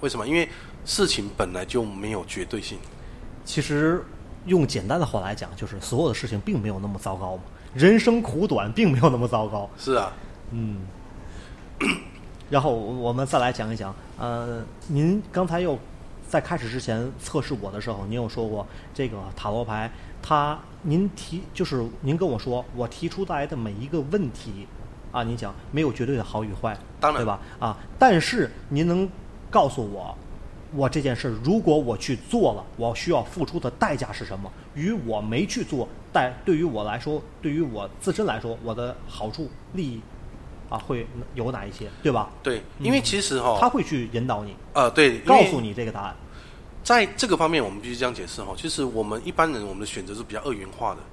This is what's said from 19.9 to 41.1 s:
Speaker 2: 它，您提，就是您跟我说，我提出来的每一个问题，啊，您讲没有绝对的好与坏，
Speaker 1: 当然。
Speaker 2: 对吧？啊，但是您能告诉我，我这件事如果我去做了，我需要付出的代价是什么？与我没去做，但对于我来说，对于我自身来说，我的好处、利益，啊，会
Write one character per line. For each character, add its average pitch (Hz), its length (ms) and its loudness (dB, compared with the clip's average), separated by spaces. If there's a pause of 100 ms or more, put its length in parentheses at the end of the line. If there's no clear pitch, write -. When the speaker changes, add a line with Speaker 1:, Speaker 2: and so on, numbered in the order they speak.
Speaker 2:
它， 147 380 2 (220)
您 180 340 4
提， - 260 -8 (120)
就 190 100 0
是 135 180 0 (200)
您 147 160 2
跟 185 100 2
我 127 100 2
说， 123 260 -2 (120)
我 120 100 -2
提 160 220 -6
出 190 220 -2
来 147 180 0
的 156 80 -4
每 113 240 -2
一 127 80 -6
个 151 140 0 (100)
问 208 100 2 (120)
题， 98 340 -10 (460)
啊， 123 100 0
您 117 140 -2
讲 104 180 -6 (160)
没 143 80 0
有 151 120 4
绝 120 140 -2
对 135 120 2
的 - 60 0
好 107 200 -2
与 104 100 -4
坏， 107 240 -4 (220)
Speaker 1:
当 151 140 6
然。 131 80 0
Speaker 2:
对 117 40 2
吧？ 101 140 0 (200)
啊， 110 180 0 (200)
但 214 220 10
是 156 320 2 (180)
您 147 160 2
能 185 240 4 (400)
告 180 180 6
诉 127 240 -2
我， 95 240 -8 (600)
我 139 120 4
这 147 140 0
件 131 140 2
事 117 280 -2
如 185 160 4
果 160 160 6
我 120 220 2
去 - 180 0 (140)
做 185 240 4
了， 98 100 -6 (140)
我 117 160 0
需 - 160 -4
要 139 140 4
付 165 200 -2
出 165 160 -2
的 127 120 -2
代 185 240 2
价 - 160 -4
是 - 140 -8
什 95 120 -8
么？ 98 140 -8 (240)
与 160 160 0
我 113 280 0
没 110 240 0
去 208 200 -2
做， 123 240 -2 (240)
但 127 200 4 (140)
对 175 100 6
于 156 80 2
我 113 200 0
来 107 160 -2
说， 147 220 -2 (200)
对 147 100 0
于 156 100 2
我 107 280 -2 (100)
自 185 140 0
身 214 140 2
来 113 120 0
说， 117 240 -4
我 113 120 -2
的 120 200 -4 (120)
好 - 220 -6
处、 139 200 -6 (240)
利 180 120 -2
益， 117 160 -6 (680)
啊， 113 100 -4
会 117 260 -4 (300)